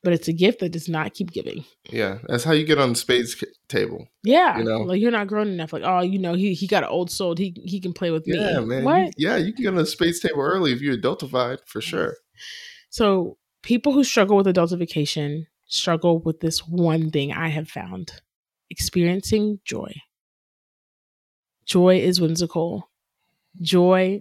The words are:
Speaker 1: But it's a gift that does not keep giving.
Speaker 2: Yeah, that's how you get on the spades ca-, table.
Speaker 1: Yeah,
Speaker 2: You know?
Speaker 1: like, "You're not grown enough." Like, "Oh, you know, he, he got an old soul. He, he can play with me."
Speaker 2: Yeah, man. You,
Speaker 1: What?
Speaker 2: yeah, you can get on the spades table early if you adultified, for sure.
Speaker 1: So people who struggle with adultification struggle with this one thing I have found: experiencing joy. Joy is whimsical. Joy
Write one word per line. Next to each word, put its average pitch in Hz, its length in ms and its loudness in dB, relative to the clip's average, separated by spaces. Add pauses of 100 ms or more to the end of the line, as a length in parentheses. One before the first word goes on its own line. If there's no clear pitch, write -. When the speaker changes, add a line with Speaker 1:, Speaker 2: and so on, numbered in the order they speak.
Speaker 1:
But 185 80 2
it's 165 160 0
a 170 60 0
gift 185 260 2
that 170 140 -4
does 170 160 -8
not 160 240 -4
keep 170 180 -8
giving. - 320 -10 (260)
Speaker 2:
Yeah, 104 280 -2 (100)
that's 120 160 -2
how 160 80 2
you 151 140 4
get 156 120 4
on 135 120 4
the 117 60 0
spades 120 400 0
ca-, - 120 -8 (220)
table. - 360 -2 (160)
Speaker 1:
Yeah, 277 360 4
Speaker 2:
You 226 80 -2
know? 220 160 0
Speaker 1:
like, 185 180 0
"You're 233 120 2
not 208 160 -2
grown 214 200 -2
enough." 170 240 -6
Like, - 140 -6
"Oh, 180 160 2
you 190 180 0
know, 175 140 -2
he, 185 200 0
he 185 140 -4
got 196 160 2
an - 60 -6
old 175 200 -2
soul. 175 280 -2
He, 180 260 -4
he 185 160 -6
can 180 140 -6
play 170 180 -4
with 160 160 -4
me." 175 100 0
Speaker 2:
Yeah, 165 220 0
man. 117 200 -2
You, 233 60 -2
Speaker 1:
What? 330 300 2
Speaker 2:
yeah, 180 220 0
you 190 160 -2
can 262 100 -6
get 208 60 0
on 185 60 -2
the 160 100 2
spades 170 340 -2
table 156 220 -2
early 160 320 0
if 127 80 -4
you 143 160 -2
adultified, 127 680 -2
for - 120 -10
sure. - 380 -4 (720)
Speaker 1:
So 190 480 0 (240)
people 247 320 0
who 277 100 6
struggle 208 320 4
with 196 100 6
adultification 165 1000 -2 (220)
struggle 165 520 0
with 160 220 -4
this 160 260 -2
one 160 420 2
thing 147 220 -2
I 165 160 -4
have 156 220 -4
found: - 520 -12 (480)
experiencing 196 920 0
joy. - 300 -8 (1700)
Joy 185 340 6
is 180 200 2
whimsical. 170 680 -4 (720)
Joy 185 600 4